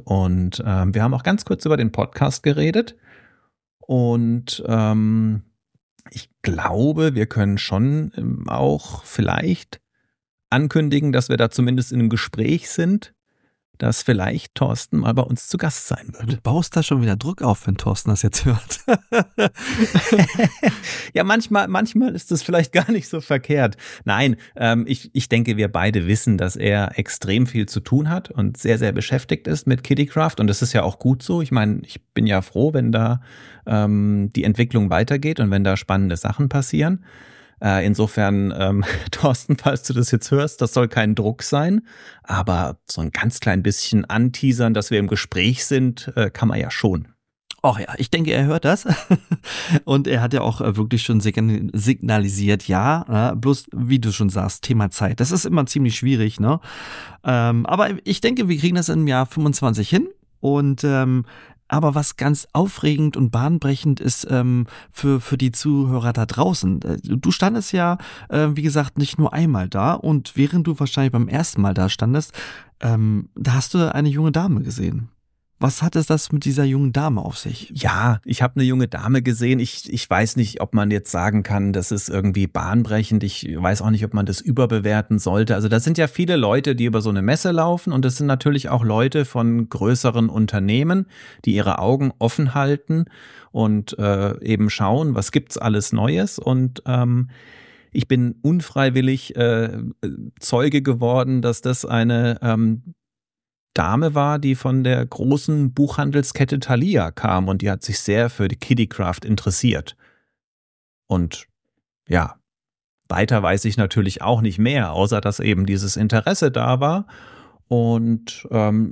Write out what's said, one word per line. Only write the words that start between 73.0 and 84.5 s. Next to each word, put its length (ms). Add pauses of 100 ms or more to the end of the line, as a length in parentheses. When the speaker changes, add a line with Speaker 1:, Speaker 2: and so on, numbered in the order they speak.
Speaker 2:
da 180
hast 220
du 200
eine 140
junge 240
Dame 300
gesehen. 480 (520)
Was 200
hat 120
es 120
das 260
mit 140
dieser 180
jungen 300
Dame 260
auf 160
sich? 380
Speaker 1:
Ja, 500
ich 160
hab 160
eine 80
junge 240
Dame 320
gesehen. 400
Ich, 320
ich 160
weiß 280
nicht, 260
ob 100
man 180
jetzt 200
sagen 320
kann, 320
das 180
ist 160
irgendwie 380
bahnbrechend. 760
Ich 240
weiß 360
auch 80
nicht, 160
ob 80
man 100
das 160
überbewerten 800